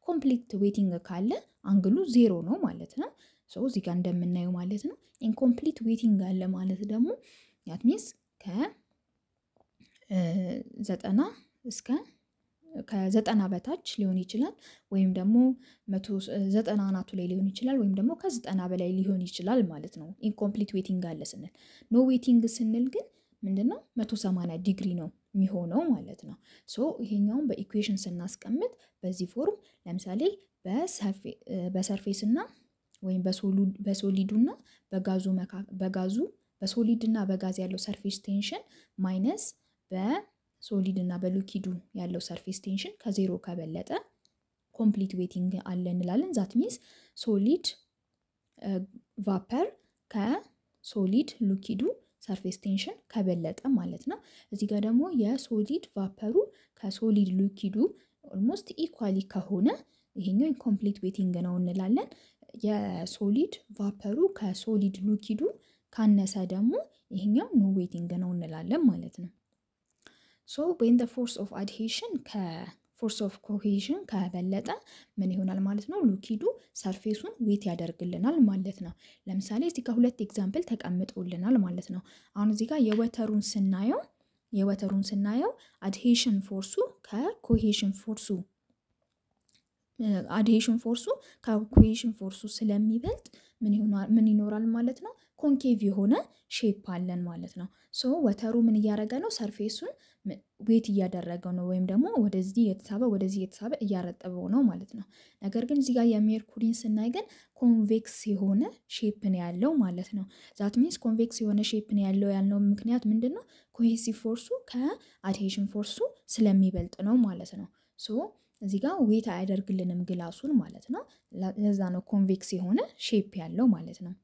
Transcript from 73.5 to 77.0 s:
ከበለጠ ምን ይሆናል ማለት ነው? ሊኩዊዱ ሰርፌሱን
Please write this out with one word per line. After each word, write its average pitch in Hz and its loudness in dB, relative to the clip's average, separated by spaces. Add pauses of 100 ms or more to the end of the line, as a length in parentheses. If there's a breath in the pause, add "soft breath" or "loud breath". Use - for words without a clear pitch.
ከበለጠ 185 -4 (480 loud breath)
ምን 185 0
ይሆናል 190 -2
ማለት 202 -2
ነው? 370 -4
ሊኩዊዱ 214 0 (320 loud breath)
ሰርፌሱን 214 -6